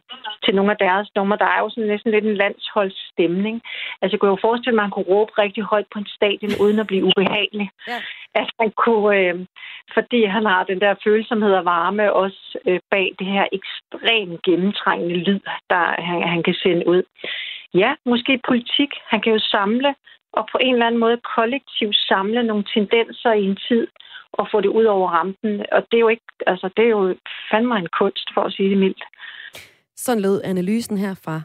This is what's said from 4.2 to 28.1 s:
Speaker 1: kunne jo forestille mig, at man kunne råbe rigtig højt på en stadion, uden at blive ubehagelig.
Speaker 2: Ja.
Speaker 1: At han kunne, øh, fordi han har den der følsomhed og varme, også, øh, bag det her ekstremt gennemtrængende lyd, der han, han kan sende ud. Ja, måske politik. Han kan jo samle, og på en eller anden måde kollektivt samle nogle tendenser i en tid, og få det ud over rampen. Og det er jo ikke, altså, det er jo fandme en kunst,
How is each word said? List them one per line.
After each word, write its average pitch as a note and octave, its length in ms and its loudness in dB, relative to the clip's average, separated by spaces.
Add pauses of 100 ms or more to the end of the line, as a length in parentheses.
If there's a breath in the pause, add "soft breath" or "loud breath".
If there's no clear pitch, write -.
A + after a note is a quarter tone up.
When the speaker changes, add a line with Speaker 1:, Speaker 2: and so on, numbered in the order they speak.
Speaker 1:
kunne G3 160 4
jo G#3 100 0
forestille A#3+ 300 0
mig, G#3 80 4
at G3+ 40 -2
man G3 60 -8
kunne F3+ 200 -2
råbe G#3+ 180 2 (120)
rigtig G#3 180 -4 (100)
højt G#3 200 0
på A3 60 -8
en G3+ 200 -8
stadion, G#3 340 0 (120)
uden G#3 180 4
at G#3 80 -6
blive F#3+ 200 0
ubehagelig. G3 580 0 (240 loud breath)
Speaker 2:
Ja. A#3+ 60 -6 (420 loud breath)
Speaker 1:
At - 80 -4 (120)
han A3+ 100 2 (140)
kunne, G#3+ 240 2 (120)
øh, F3+ 140 2 (640 loud breath)
fordi A#3 240 0 (160)
han A3 160 2
har F#3 180 2
den F#3 140 -4
der G3+ 100 4 (120)
følsomhed G#3+ 540 2
og E3+ 40 -2
varme, F3+ 480 2
også, F#3+ 300 0 (260)
øh, F3+ 120 2 (120)
bag G3 140 2 (120)
det F#3+ 80 -6 (100)
her G3 100 2 (120)
ekstremt F#3 880 -4
gennemtrængende F3+ 720 0 (100)
lyd, G3 140 2 (320 loud breath)
der F3+ 100 2 (260)
han, F3 100 -2 (160)
han E3 80 0
kan F3+ 120 0 (100)
sende F3 180 2 (120)
ud. F3+ 80 4 (800 loud breath)
Ja, A#3 80 2 (160)
måske A#3+ 420 0
politik. C4 420 0 (220)
Han G#3+ 80 2
kan A3+ 120 0
jo A3 60 2
samle, A#3 560 0 (440 soft breath)
og A3 140 0
på - 80 0
en B3+ 140 2
eller A#3 120 4
anden A#3 140 2
måde A#3 200 2 (160)
kollektivt A#3 600 -2
samle G#3+ 460 0
nogle G#3+ 220 0 (100)
tendenser A#3 580 2
i G#3 120 2
en G3 120 0 (120)
tid, A#3 180 2 (460 loud breath)
og - 200 -2
få G#3+ 80 2
det F#3+ 80 2
ud A3 160 4
over F#3+ 260 2
rampen. F#3+ 420 -2 (200)
Og G#3 80 4 (100)
det A#3 60 2
er A#3 40 6
jo A3+ 80 6
ikke, A#3 200 -2 (180)
altså, F#3 300 0
det A3 80 4
er A#3+ 40 6
jo G3 280 2 (340)
fandme A3+ 280 2
en E3+ 100 -4 (100)
kunst, - 360 -2